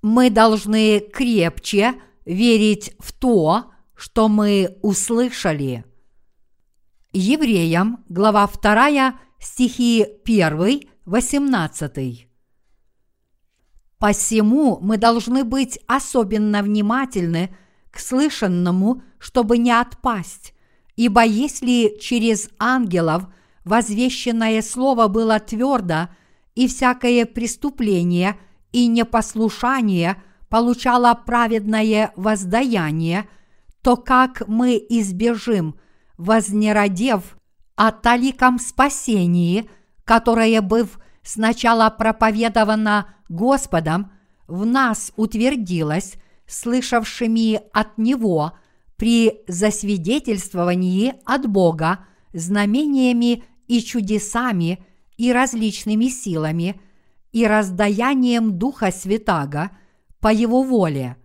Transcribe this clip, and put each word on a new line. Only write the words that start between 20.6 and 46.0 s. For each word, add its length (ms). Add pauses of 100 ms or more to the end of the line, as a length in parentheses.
Ибо 260
если 760
через 480 (100)
ангелов 680 (360)
возвещенное 1000
слово 460
было 320
твердо, 720 (400)
и 140
всякое 580
преступление – 1120 (360)
и 140
непослушание 1400 (240)
получало 680
праведное 1000
воздаяние, 1120 (540)
то 160
как 500
мы 420
избежим, 880 (400)
вознеродев 1200 (380)
о 160
таликом 680
спасении, 1120 (360)
которое, 560
быв 380 (220)
сначала 680
проповедовано 1200 (140)
Господом, 840 (340)
в 180
нас 520
утвердилось, 960 (340)